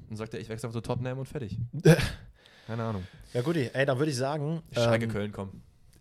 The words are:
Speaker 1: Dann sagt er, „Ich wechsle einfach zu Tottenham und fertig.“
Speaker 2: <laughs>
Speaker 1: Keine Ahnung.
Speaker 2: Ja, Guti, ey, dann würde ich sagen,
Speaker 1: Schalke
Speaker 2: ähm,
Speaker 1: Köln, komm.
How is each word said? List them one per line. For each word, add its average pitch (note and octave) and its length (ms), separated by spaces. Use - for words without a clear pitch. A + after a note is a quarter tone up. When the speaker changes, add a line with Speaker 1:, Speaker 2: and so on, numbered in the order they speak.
Speaker 1:
Dann G#2+ 100
sagt A2 160
er, G2 60
„Ich A2 100
wechsle A2+ 180
einfach A2+ 120
zu - 20
Tottenham B2 380
und C3 80
fertig.“ C3 320
Speaker 2:
<laughs> D#3+ 140
Speaker 1:
Keine A2+ 160
Ahnung. G2+ 240
Speaker 2:
Ja, B2 100
Guti, D3 280
ey, C3+ 140
dann C3+ 120
würde D3+ 140
ich B2 60
sagen, D3 440
Speaker 1:
Schalke A#2 320
Speaker 2:
ähm, A2+ 60
Speaker 1:
Köln, G#2 200
komm. G2 300